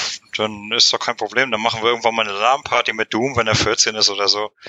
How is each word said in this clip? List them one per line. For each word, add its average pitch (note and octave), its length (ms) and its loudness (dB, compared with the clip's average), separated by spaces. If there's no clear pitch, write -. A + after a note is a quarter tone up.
dann G#2+ 340 -2
ist A#2 220 4
doch A#2 60 -2
kein - 180 -2
Problem. A#2 340 0
Dann G#2+ 80 0
machen A2+ 220 0
wir A2+ 80 2
irgendwann A2+ 260 2
mal A2 140 0
eine G2+ 100 -4
LAN-Party A#2+ 540 0
mit A2 200 -4
Doom, B2 220 -2
wenn A2+ 120 2
er A2 80 4
vierzehn G#2+ 400 0
ist G#2 140 2
oder G2+ 200 0
so. G#2 220 -2